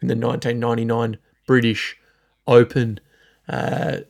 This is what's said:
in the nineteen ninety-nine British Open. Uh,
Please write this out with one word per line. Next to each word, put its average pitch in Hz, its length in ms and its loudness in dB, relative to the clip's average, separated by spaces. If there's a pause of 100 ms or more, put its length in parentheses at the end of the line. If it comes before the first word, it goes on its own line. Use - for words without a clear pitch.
in 120 60 -4
the 123 60 -2
nineteen 120 460 -4
ninety-nine 117 580 -2 (280)
British 117 500 2 (500)
Open. 120 540 4 (480)
Uh, - 500 -4 (120)